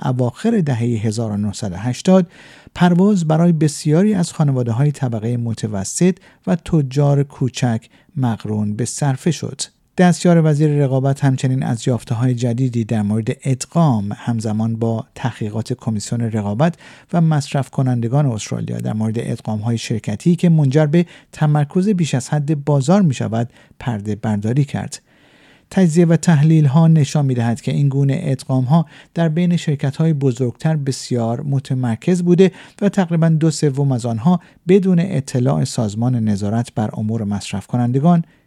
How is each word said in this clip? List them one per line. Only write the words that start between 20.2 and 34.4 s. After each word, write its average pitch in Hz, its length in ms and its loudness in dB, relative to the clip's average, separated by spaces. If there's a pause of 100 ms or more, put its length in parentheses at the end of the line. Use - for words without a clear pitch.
که 175 140 2
منجر 151 360 4
به 170 200 2 (260)
تمرکز 151 580 0
بیش 175 260 0
از 123 140 -4
حد 147 360 -2
بازار 151 360 2
می‌شود، 117 480 0 (300)
پرده 107 360 -4
برداری 113 500 0
کرد. - 360 -8 (680)
تجزیه 175 340 4
و 165 100 4
تحلیل‌ها 160 720 4
نشان 151 380 2
می‌دهد 117 360 0
که 131 100 -4
این 143 180 0
گونه 139 340 0
ادغام‌ها 135 600 0 (280)
در 170 160 0
بین 175 280 0
شرکت‌های 156 560 -2
بزرگتر 131 600 0
بسیار 123 680 -2
متمرکز 135 840 -2
بوده 175 280 4 (300)
و 202 80 2
تقریباً 165 400 2
دو 160 220 2
سوم 143 400 0
از 120 140 -2
آنها 120 340 2 (280)